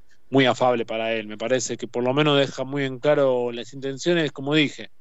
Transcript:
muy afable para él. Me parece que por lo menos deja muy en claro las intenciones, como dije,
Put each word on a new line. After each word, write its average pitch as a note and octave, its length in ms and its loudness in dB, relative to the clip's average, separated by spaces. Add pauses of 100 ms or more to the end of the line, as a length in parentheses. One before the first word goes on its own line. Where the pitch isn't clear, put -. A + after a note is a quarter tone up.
(300)
muy C3 160 4
afable A#2+ 400 2
para A2+ 260 -4
él. A2 140 -4
Me G#2+ 100 -10
parece A#2 400 -2
que A#2 120 -10
por A#2+ 160 -4
lo B2+ 100 2
menos D3 240 4
deja C3+ 240 0
muy C3+ 220 -4
en C3 160 -6
claro C3 500 2
las A#2+ 240 -12
intenciones, C#3 560 -2
como C#3 240 -4
dije, C#3 360 0 (100)